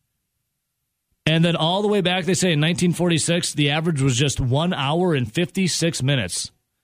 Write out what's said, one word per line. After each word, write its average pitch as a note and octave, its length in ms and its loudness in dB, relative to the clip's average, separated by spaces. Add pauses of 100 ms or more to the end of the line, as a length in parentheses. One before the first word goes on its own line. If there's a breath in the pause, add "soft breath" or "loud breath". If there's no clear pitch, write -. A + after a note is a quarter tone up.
(1300)
And E3 180 4
then E3+ 120 2
all E3+ 260 0
the G#3 60 0
way G#3 140 2
back, F3+ 240 -2
they F#3+ 100 0
say F3+ 180 0
in D3 60 2
nineteen F3 340 2
forty-six, E3+ 600 0
the C#3+ 180 2
average D#3+ 300 -2
was C3+ 140 2
just C#3 240 0
one C#3+ 340 0
hour D3+ 420 0
and B2 160 -2
fifty-six E3+ 720 -2
minutes. C3 480 -2 (320)